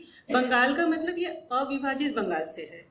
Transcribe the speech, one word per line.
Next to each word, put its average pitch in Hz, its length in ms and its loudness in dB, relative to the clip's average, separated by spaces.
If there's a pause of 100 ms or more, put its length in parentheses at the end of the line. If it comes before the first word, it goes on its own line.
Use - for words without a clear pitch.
(340)
बंगाल 254 420 4
का 339 120 2
मतलब 330 300 0
ये 339 100 -2 (240)
अविभाजित 269 640 0
बंगाल 180 300 0
से - 160 -10
है, - 300 -16